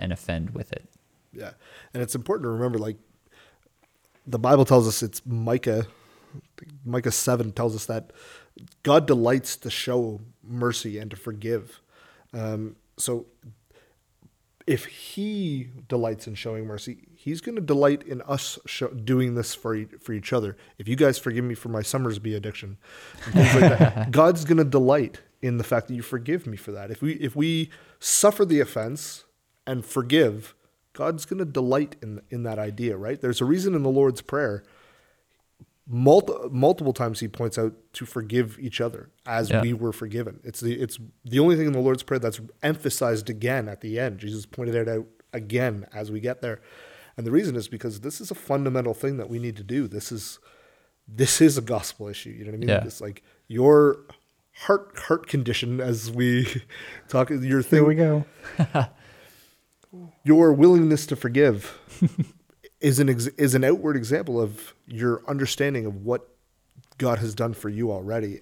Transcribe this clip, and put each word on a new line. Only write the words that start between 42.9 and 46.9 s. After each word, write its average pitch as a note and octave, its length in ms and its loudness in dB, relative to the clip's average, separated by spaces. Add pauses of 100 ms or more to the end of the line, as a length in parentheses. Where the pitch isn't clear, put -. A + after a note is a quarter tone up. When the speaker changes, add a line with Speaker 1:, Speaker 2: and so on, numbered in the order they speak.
Speaker 2:
again A2+ 380 -4
at G2 120 -14
the A2 180 -6
end. A2+ 200 -4
Jesus G#2+ 260 -10
pointed A#2 300 -6
it A#2 120 0
out A2 200 -4 (260)
again A2 600 -4
as G#2+ 160 -10
we G#2+ 100 -8
get B2 220 -6
there. A2+ 180 -8 (560)